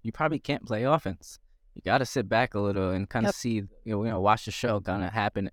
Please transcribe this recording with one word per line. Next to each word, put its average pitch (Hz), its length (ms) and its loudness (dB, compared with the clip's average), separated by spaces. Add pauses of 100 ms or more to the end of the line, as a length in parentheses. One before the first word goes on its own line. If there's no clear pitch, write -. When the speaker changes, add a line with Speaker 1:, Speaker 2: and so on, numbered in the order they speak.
Speaker 1:
you 113 80 -4
probably 156 280 0
can't - 260 -4
play 110 180 -2
offense. 135 560 -2 (360)
You - 80 -16
gotta 120 220 2
sit 113 240 -2
back 117 240 2
a 104 60 0
little 98 320 2
and 95 180 -2
kinda 113 180 0
Speaker 2:
Yep. 202 80 0
Speaker 1:
see, 117 200 -2
you 98 140 -4 (160)
know, 107 180 -2
you 113 60 -2
know, 101 120 -2
watch 107 240 4
the 107 60 -6
show 110 300 0
kinda 95 280 -2
happen 104 420 -2